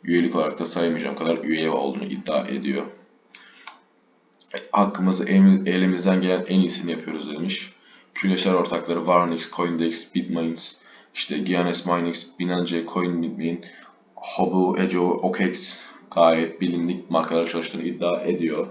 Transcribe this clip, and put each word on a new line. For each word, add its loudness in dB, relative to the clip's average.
üyelik 2
olarak 0
da -2
sayamayacağım -2
kadar 0
üye 0
olduğunu -2
iddia -4
ediyor. -4
"Hakkımızı 2
em-, 8
elimizden 2
gelen 0
en 2
iyisini 0
yapıyoruz." -8
demiş. -6
Küresel 2
ortakları 0
Varnix, 2
Coindex, -2
Bitmains, -4
işte -6
G 0
N 0
S -4
Mining, 0
Binance, -2
Coinbin, -2
Hobu, 0
Ejo, 2
Okex -2
gayet 4
bilindik -2
markalar 2
çalıştığını -6
iddia -2
ediyor. -2